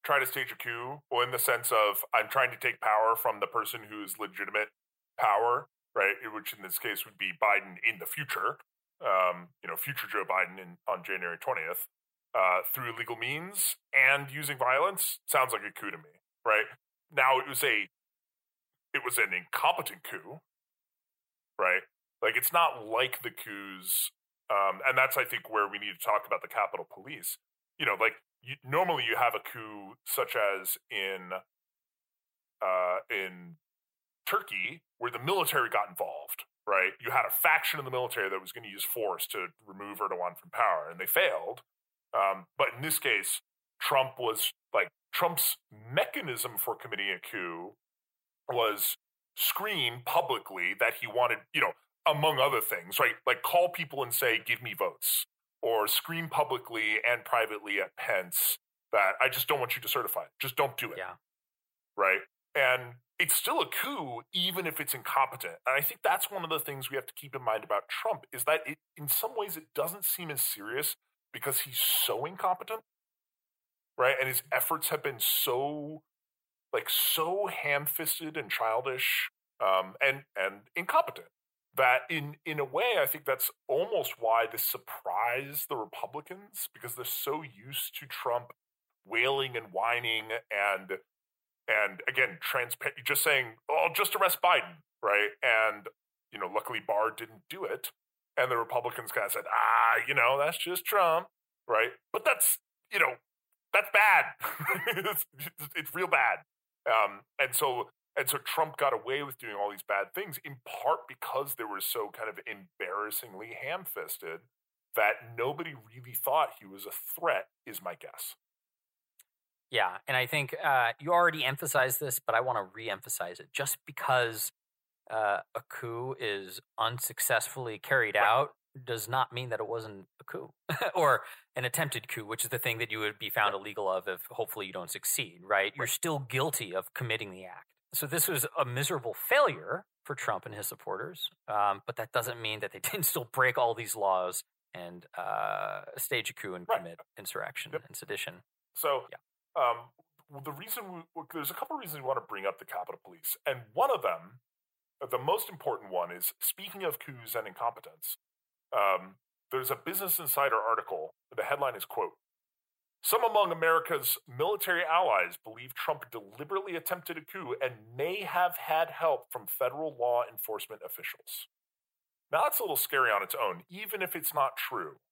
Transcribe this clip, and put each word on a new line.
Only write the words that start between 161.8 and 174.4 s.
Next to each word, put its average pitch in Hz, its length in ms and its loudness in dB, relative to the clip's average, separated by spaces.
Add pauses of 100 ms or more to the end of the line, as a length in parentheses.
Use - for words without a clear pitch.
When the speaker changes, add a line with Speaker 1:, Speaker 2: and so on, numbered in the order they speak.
Speaker 1:
quote, - 280 -4 (920)
some 226 200 2
among 214 280 4
America's 160 680 2 (100)
military 175 560 0
allies 135 540 4
believe 120 360 -16
Trump 143 380 -4
deliberately 151 640 -6
attempted 165 420 -6
a 156 40 -12
coup 156 400 -8
and 123 340 -6
may 180 280 -2
have 180 340 2
had 160 320 2
help 160 420 0
from 107 160 -8
federal 139 480 -2
law 123 340 2
enforcement 110 560 -8
officials. - 640 -12 (840)
Now, 160 100 2
that's 285 180 0
a 247 40 -2
little 165 120 -2
scary 131 340 2
on 101 140 4
its 92 120 -6
own, 92 340 -2
even 202 320 -8
if 180 140 -4
it's - 180 -4
not 135 240 0